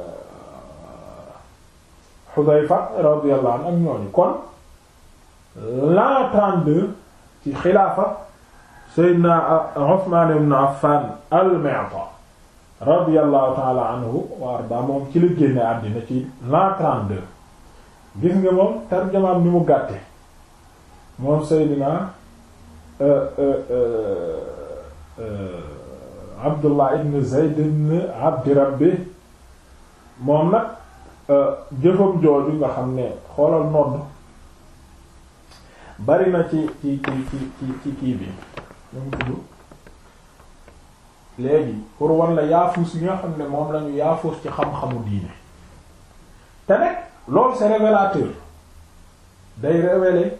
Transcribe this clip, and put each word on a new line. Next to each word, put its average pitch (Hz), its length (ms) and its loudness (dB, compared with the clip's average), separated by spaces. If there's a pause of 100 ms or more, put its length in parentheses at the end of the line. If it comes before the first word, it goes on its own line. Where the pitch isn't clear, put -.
(2250)
Hudhayfa 151 640 2
radiyallahu 143 560 2
anhu 151 140 -4
ak 175 80 -4
ñooñu. 127 360 -2
Kon 180 220 2 (1200)
l'an 170 760 2
trente-deux 180 640 2 (480)
ci 139 100 -6
xilaafa 190 720 0 (680)
Seydina 170 800 2
Othman 170 600 2
ibn 147 160 2
Affan 139 500 2 (260)
al-Mu'ta 165 800 0 (720)
radiyallahu 143 760 2
ta'ala 127 280 0 (100)
anhu 123 320 -6 (140)
wa 123 180 -6
arda, 117 240 -6
moom 139 300 -4
ci 165 80 2
la 175 80 4 (100)
génne 131 220 2
àddina 113 480 -2
ci 127 180 -4 (240)
l'an 190 300 2
trente-deux. 107 440 -4 (1000)
Gis 180 120 2
nga 190 180 2
moom 196 380 2
tarjamaam 185 540 0
ni 170 60 4
mu 175 160 4
gàtte. 135 340 0 (1200)
Moom 147 260 0
Seydina, 156 680 0 (880)
euh, 139 260 4 (100)
euh, 139 320 0
euh, 107 680 -2 (800)
euh, 98 400 -10 (840)
Abdullah 147 520 2
ibn 147 260 0
Zayd 147 380 0
ibn 151 420 0 (180)
Abdi 143 340 0
Rabbi. 139 380 4 (1300)
Moom 151 320 2
nag, 226 120 4 (680)
euh, 139 220 4 (300)
jëfam 185 400 4
jooju 147 360 4
nga 139 120 0
xam 127 260 -4
ne 123 160 -4 (240)
xoolal 151 340 2
nodd 143 300 0 (2000)
bari 175 320 2
na 170 180 2
ci, 156 180 -2 (140)
ci, 139 180 -2
ci, 135 120 -6 (180)
ci, 139 80 -8 (220)
ci, 135 60 -8 (180)
ci 143 120 -6
kii 127 200 -4
bi. 95 120 -10 (680)
Nu 127 80 -12
mu 135 100 -10
tudd? 123 260 -6 (2000)
Léegi, 131 360 0 (220)
pour 151 200 0
wan 165 180 2
la 151 80 2
yaafuus 170 540 0
gi 160 80 -6
nga 190 120 -2
xam 175 200 -8
ne 147 80 -6
moom 147 260 -4
lañu 151 240 -4
yaafuus 160 460 -2
ci 147 80 -10
xam-xamu 135 560 -6
diine. 98 240 -6 (1400)
Te 196 60 4
nag, 349 240 0 (300)
loolu 214 280 2
c'est 214 120 0
révélateur. 208 600 2 (1300)
Day 156 240 0
révéler 185 580 2